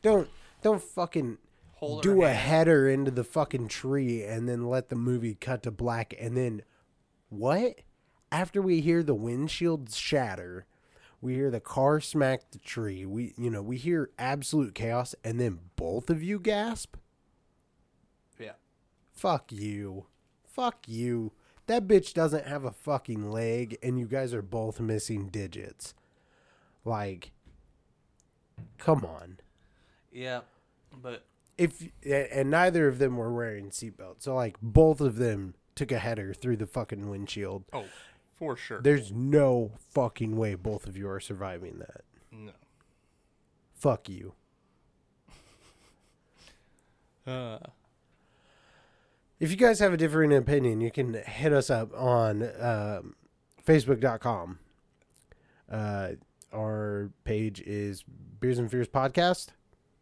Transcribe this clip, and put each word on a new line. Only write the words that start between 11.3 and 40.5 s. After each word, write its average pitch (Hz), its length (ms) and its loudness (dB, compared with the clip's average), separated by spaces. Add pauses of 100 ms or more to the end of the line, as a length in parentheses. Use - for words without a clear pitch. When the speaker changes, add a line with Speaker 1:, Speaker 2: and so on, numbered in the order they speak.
Speaker 1:
hear 135 180 0
the 117 80 -2
car 143 400 2
smack 135 520 0
the - 80 -18
tree. 98 460 -6
We, 110 320 -6
you 120 120 -2
know, 104 120 -2
we 117 160 -6
hear 156 420 -2
absolute 135 560 -2
chaos, 120 480 -2
and 113 160 -2
then 104 200 -2 (160)
both 90 360 -2
of 160 100 0
you 196 180 -4
gasp? 214 580 -4 (1400)
Speaker 2:
Yeah. 107 160 -16 (580)
Speaker 1:
Fuck - 400 -2
you. 101 540 -8 (400)
Fuck - 420 -4
you. 117 440 -4 (360)
That 220 200 0
bitch 190 260 6
doesn't 156 320 0
have 139 180 -6
a 127 80 -4
fucking 107 600 -6
leg, 113 500 -2
and 127 180 -2
you 120 60 -2
guys 123 300 -4
are 104 80 -6
both 110 360 -6
missing 110 500 -4
digits. 92 640 -10 (880)
Like, 104 480 -6 (1500)
come 151 260 2
on. 87 360 -12 (720)
Speaker 2:
Yeah, 123 300 -8 (600)
but 123 240 -14 (320)
Speaker 1:
If, 165 320 -2 (160)
a-, 139 320 0
and 135 140 2
neither 165 360 4
of 127 120 2
them 127 180 2
were 117 160 -4
wearing 107 380 -6
seatbelts, 98 520 -14
so, 135 120 -4
like, 120 260 -2
both 147 400 8
of 131 140 2
them 104 400 -2 (180)
took 139 180 -6
a 123 60 0
header 107 380 -4
through 123 220 -2
the 104 100 -4
fucking 104 420 -6
windshield. 98 540 -8 (100)
Speaker 2:
Oh, 117 120 -8 (500)
for 147 220 -6
sure. 110 240 -10
Speaker 1:
There's 127 320 4
no 127 580 4 (180)
fucking 113 480 -2
way 110 180 0